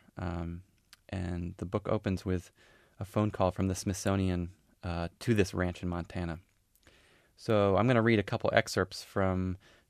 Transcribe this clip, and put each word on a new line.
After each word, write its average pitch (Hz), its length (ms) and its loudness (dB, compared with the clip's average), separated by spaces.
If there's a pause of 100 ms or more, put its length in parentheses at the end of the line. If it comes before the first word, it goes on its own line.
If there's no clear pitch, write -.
(160)
Um, 85 460 -6 (460)
and 90 480 -6
the - 80 -8
book 98 260 -4
opens 98 340 -2
with 92 280 -4 (480)
a 104 40 -8
phone 107 280 0
call 92 180 2
from 95 160 0
the 92 80 0
Smithsonian, 92 760 0 (340)
uh, 85 240 -4 (100)
to 123 160 0
this 101 180 2
ranch 90 300 -2
in 92 60 -4
Montana. 85 500 -6 (960)
So 101 420 4
I'm 107 120 4
gonna 123 120 6
read 110 200 6
a - 20 2
couple - 300 -2
excerpts - 500 0
from 92 540 0 (340)